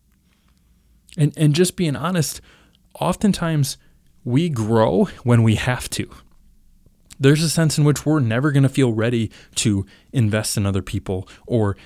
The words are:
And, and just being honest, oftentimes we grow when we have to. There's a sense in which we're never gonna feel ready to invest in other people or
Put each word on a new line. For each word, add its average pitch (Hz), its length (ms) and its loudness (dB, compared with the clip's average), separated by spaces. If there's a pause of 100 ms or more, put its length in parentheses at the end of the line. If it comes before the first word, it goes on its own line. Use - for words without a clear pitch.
(1160)
And, 147 180 0
and 151 180 2
just 175 220 0
being 151 220 -2
honest, 165 420 -4 (580)
oftentimes 165 800 -2 (460)
we 135 240 0
grow 117 580 2 (180)
when 117 200 4
we 113 120 4
have - 340 -4
to. - 200 -8 (1120)
There's 147 220 4
a 165 80 0
sense 156 300 0
in 151 40 4
which 147 220 2
we're 151 140 2
never 127 320 0
gonna 135 180 4
feel 131 240 0
ready 113 380 -2 (240)
to 98 320 0 (260)
invest 107 420 0
in 101 120 0
other 95 160 -2
people 95 440 -6 (200)
or 107 280 0 (100)